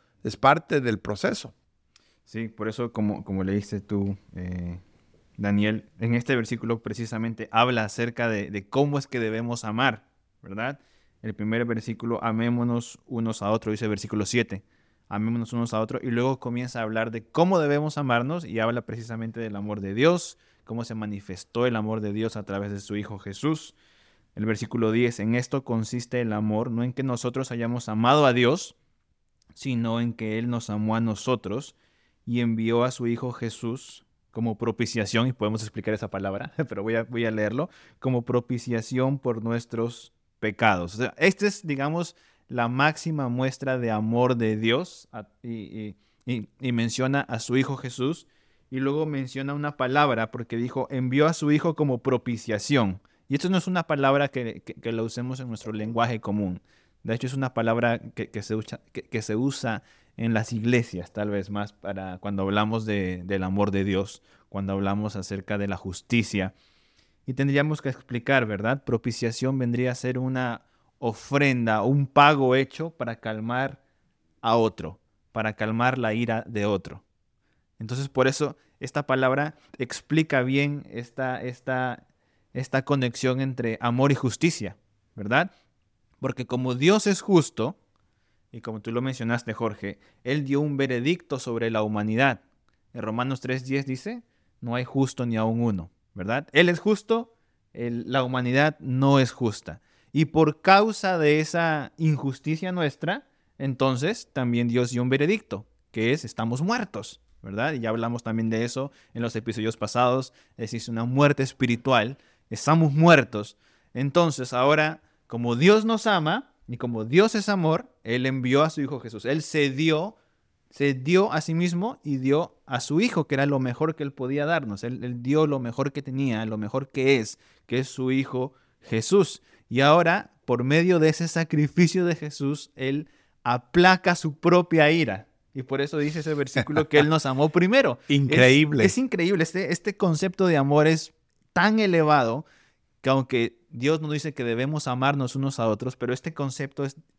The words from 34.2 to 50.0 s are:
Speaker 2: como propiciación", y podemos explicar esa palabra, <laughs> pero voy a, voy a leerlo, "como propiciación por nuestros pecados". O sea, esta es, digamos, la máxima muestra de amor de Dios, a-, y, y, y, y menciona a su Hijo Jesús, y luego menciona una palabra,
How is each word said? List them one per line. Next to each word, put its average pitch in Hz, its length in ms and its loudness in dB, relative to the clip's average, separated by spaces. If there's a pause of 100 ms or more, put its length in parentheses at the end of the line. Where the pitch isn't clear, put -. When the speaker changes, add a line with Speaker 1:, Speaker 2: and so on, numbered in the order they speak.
Speaker 2:
como 113 280 -4
propiciación", 117 680 0
y 131 60 0
podemos 107 300 -2
explicar 107 320 -6
esa 107 140 -6
palabra, 98 480 -6
<laughs> 147 120 -4
pero 98 140 -8
voy 113 120 -2
a, 113 100 0
voy 117 220 -4
a 113 40 0
leerlo, 110 380 -2 (300)
"como 127 240 0
propiciación 123 960 -2
por 113 240 -4
nuestros 117 680 -4 (260)
pecados". 101 560 2
O 107 40 -10
sea, 117 200 -2
esta 185 280 2
es, 196 200 -4
digamos, 151 500 -4 (320)
la 120 200 -2
máxima 143 600 0
muestra 131 500 -2
de 117 120 0
amor 117 460 2
de 110 200 2
Dios, 117 560 0
a-, 110 140 -14 (160)
y, 120 80 -12
y, 107 460 -12 (300)
y, 123 220 -4 (120)
y 131 120 -2
menciona 127 500 0
a 113 180 -6
su 123 160 -2
Hijo 135 200 0
Jesús, 127 520 -6 (420)
y 131 80 -6
luego 139 260 -2
menciona 135 480 -6
una 147 240 -6
palabra, 127 540 2